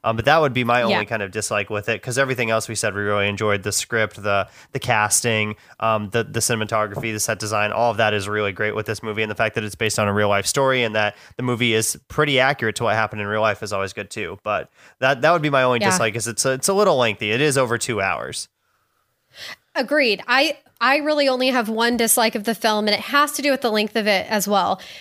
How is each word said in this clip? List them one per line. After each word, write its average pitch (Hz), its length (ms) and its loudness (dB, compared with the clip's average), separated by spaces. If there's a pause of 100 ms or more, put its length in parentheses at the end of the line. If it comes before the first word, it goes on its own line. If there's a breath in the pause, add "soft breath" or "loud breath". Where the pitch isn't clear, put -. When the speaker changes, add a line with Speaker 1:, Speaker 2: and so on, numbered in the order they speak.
Speaker 1:
Um, 113 100 0
but 113 120 -2
that 156 140 6
would 139 120 2
be 123 100 0
my 120 200 2
only 113 120 2
Speaker 2:
Yeah. 107 100 0
Speaker 1:
kind 107 180 -4
of 95 100 -8
dislike 104 360 -4
with 104 200 -6
it, 110 120 -2
'cause 120 160 -6
everything 127 320 0
else 113 200 0
we 110 80 -8
said 104 180 -2
we 101 60 -4
really 101 260 0
enjoyed, 101 380 0
the 101 80 -4
script, 107 500 -2
the, 101 240 0 (240 loud breath)
the 135 80 -6
casting, 107 800 0 (240 loud breath)
um, 107 300 0
the, 117 120 0
the 107 180 -4
cinematography, 110 720 -2
the 107 60 -6
set 104 220 -4
design, 104 320 -2
all 120 180 2
of 104 60 -2
that 107 180 4
is 101 140 -2
really 104 240 -2
great 104 240 -2
with 107 100 -4
this 107 160 -6
movie. 110 200 -4
And 107 80 -2
the 104 40 -6
fact 110 220 -2
that 110 80 -4
it's 101 100 -8
based 110 240 -2
on 107 80 2
a 101 60 2
real 104 160 2
life 101 180 2
story 131 380 2
and 107 100 -2
that 104 220 0 (200 loud breath)
the 123 60 -8
movie 120 320 0
is - 320 0
pretty 147 320 0
accurate 127 380 0
to 120 80 -4
what 107 100 2
happened 110 260 -2
in 101 60 -6
real 107 140 -2
life 107 240 0
is 101 80 -8
always 98 200 -4
good 98 180 -12
too. 98 340 -8
But 101 260 -4 (300 soft breath)
that, 131 220 2
that 156 100 6
would 170 100 2
be 151 80 0
my 135 140 4
only 123 160 4
Speaker 2:
Yeah. 190 100 2
Speaker 1:
dislike, 113 240 2
is 117 140 -4
it's - 160 -2
a, 135 80 2
it's 131 160 -2
a 196 60 2
little 190 240 4
lengthy. 107 340 2
It 120 80 2
is 143 240 2
over 117 140 0
two 110 240 -4
hours. 71 460 -4 (1300 loud breath)
Speaker 2:
Agreed. 254 540 0
I, 285 300 2 (240)
I 262 160 4
really 294 300 0
only 254 200 0
have 240 220 0
one 233 260 0
dislike 226 380 2
of 208 100 -6
the 226 100 0
film, 214 320 0
and 208 80 2
it 208 60 0
has 285 320 2
to 285 100 -6
do 285 80 2
with 262 120 0
the 233 100 2
length 214 240 0
of 214 100 -2
it 202 220 2
as 208 180 0
well. 190 360 0 (180 loud breath)